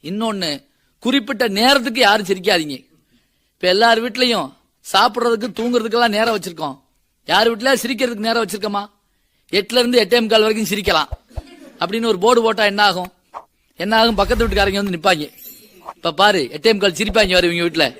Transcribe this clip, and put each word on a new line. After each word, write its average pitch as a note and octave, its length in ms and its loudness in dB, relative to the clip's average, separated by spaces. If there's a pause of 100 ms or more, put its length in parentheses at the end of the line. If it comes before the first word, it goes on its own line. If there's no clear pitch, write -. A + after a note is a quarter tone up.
இன்னொன்னு, F#3+ 640 -6 (340)
குறிப்பிட்ட B3 480 -2
நேரத்துக்கு A#3+ 520 2
யாரும் G#3+ 260 2
சிரிக்காதீங்க. F3 600 -2 (640)
இப்ப - 160 -2
எல்லார் A3+ 340 4
வீட்லயும் A#3 500 -2 (400)
சாப்பிடுறதுக்கு, A3+ 680 0
தூங்குறதுக்கெல்லாம் A#3 480 0
நேரம் G#3+ 300 0
வச்சிருக்கோம். D#3+ 420 -10 (440)
யார் G3+ 240 2
வீட்ல A#3 260 0
சிரிக்கிறதுக்கு A#3+ 400 -4
நேரம் A3+ 320 -2
வச்சிருக்கோமா? G3+ 440 -8 (600)
எட்டுல G#3 280 -2
இருந்து A#3+ 260 2
எட்டே A#3 160 2
முக்கால் A3 220 2
வரைக்கும் G#3+ 360 0
சிரிக்கலாம் F#3 300 0 (720)
அப்படின்னு G#3+ 260 -4
ஒரு G#3+ 120 0
போர்டு A#3 240 4
போட்டா A3 220 0
என்ன G#3 180 0
ஆகும்? F#3 300 0 (640)
என்ன G#3 200 0
ஆகும்? A3+ 180 4
பக்கத்து G#3+ 340 0
வீட்டுக்காரங்க G3 360 0
வந்து F#3 140 -4
நிப்பாங்க, D#3+ 340 0 (600)
"இப்ப - 180 -6
பாரு, F#3 400 2
எட்டே D3+ 200 0
முக்கால் G3 200 0
சிரிப்பாங்க G3+ 340 0
வேற F3+ 200 2
இவங்க E3+ 160 -2
வீட்ல D#3+ 380 0